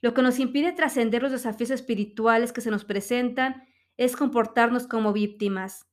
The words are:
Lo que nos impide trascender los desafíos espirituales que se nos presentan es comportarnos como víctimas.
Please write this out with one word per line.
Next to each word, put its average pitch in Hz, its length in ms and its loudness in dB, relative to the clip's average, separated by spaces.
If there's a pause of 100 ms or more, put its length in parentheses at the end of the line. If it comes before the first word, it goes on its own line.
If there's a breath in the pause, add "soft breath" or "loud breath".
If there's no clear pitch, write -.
Lo 240 140 0
que 254 80 4
nos 254 160 2
impide 285 320 0
trascender 240 500 0
los 269 100 -2
desafíos 240 380 -4
espirituales 226 800 0
que 240 100 -8
se 226 100 -2
nos 208 140 -4
presentan 247 840 -2 (300 loud breath)
es 247 180 0
comportarnos 240 720 2
como 214 260 0
víctimas. 208 800 -4